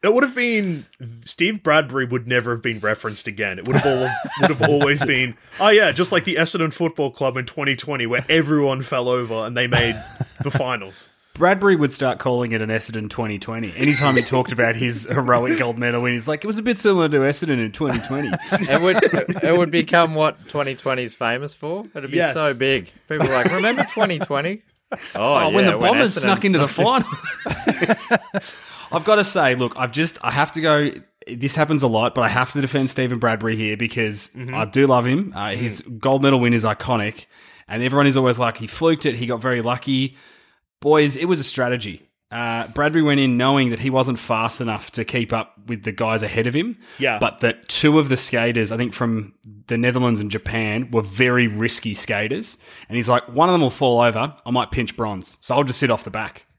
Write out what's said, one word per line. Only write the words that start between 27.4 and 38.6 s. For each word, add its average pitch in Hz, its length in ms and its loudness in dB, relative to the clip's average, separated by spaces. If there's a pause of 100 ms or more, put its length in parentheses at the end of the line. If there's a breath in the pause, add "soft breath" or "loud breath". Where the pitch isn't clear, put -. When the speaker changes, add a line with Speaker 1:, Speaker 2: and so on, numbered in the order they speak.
Speaker 2:
<laughs> - 300 -16
I've 156 120 -2
gotta 208 200 4
say, 143 320 2
look, 123 200 -2
I've 123 140 -2
just, 156 320 -2
I 113 80 -4
have 143 220 0
to 160 80 -8
go, 147 320 2 (340)
this 123 300 -4
happens 151 260 2
a 135 60 2
lot, 113 260 2
but 127 80 2
I 113 60 4
have 123 240 0
to 143 80 -2
defend 135 280 0
Stephen 127 300 -2
Bradbury 113 380 0
here 107 200 -2
because 110 520 -4
Speaker 1:
Mm-hmm. 127 260 -12
Speaker 2:
I 110 100 -2
do 131 220 4
love 123 180 4
him. 151 300 0
Uh, 101 160 -6
his 104 320 -6
Speaker 1:
Mm. 117 160 -14
Speaker 2:
gold 135 240 2
medal 139 160 6
win 120 160 4
is 113 100 0
iconic, 110 640 -2 (400 loud breath)
and 110 160 -6
everyone 139 240 4
is 135 100 4
always 127 220 2
like, 120 200 0
"He 113 100 -10